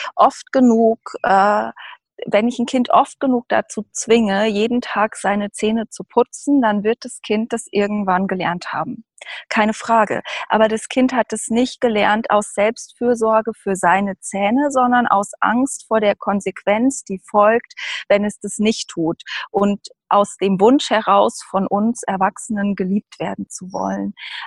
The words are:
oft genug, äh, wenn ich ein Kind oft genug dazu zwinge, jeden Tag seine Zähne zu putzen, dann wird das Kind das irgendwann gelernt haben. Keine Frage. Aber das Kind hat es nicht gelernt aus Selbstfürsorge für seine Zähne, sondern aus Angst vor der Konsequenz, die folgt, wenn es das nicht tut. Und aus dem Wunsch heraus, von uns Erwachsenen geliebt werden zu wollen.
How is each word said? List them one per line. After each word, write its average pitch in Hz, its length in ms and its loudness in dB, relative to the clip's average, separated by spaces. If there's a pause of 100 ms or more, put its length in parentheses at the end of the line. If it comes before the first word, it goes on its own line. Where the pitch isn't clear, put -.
(160)
oft - 360 2
genug, 233 480 4 (240)
äh, 208 480 2 (540)
wenn 214 220 2
ich 240 120 -4
ein 240 60 -2
Kind 247 240 0
oft - 300 2
genug 247 280 0
dazu 214 440 -2
zwinge, 220 560 0
jeden 226 340 0
Tag 214 340 -4
seine 202 360 -2
Zähne 220 380 -2
zu - 140 -14
putzen, - 580 0
dann 208 220 2
wird 226 220 -2
das - 160 -16
Kind 220 320 -2
das 233 180 -6
irgendwann 196 560 0
gelernt 180 460 -4
haben. - 320 -8 (440)
Keine 214 240 0
Frage. 220 480 0 (260)
Aber 220 200 4
das 220 220 -4
Kind 254 240 2
hat 226 200 -2
es - 160 -8
nicht 240 320 0
gelernt 214 480 2
aus 208 240 0
Selbstfürsorge 220 1000 0
für 196 220 -4
seine 190 440 2
Zähne, 240 520 0
sondern 247 360 2
aus 196 320 0
Angst 240 480 0
vor 220 120 0
der 208 160 2
Konsequenz, 202 880 -2
die 190 160 -8
folgt, 214 540 2 (340)
wenn 202 180 4
es - 140 -4
das - 180 -8
nicht 214 320 0
tut. 165 320 -4 (300)
Und 202 360 0 (220)
aus 202 280 2
dem 190 220 0
Wunsch 247 300 4
heraus, 208 600 2
von 196 180 -2
uns 214 360 -2
Erwachsenen 202 720 -4
geliebt 196 440 -4
werden 190 300 -8
zu 185 240 -14
wollen. 196 400 -4 (340)